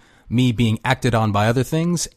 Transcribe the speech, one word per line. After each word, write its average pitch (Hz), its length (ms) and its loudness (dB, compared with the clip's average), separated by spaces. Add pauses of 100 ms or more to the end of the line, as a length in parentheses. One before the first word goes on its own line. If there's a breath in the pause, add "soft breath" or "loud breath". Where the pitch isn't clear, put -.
(280 soft breath)
me 123 220 2
being 113 340 0
acted 123 300 0
on 110 160 2
by 104 160 0
other 120 160 2
things 165 540 -2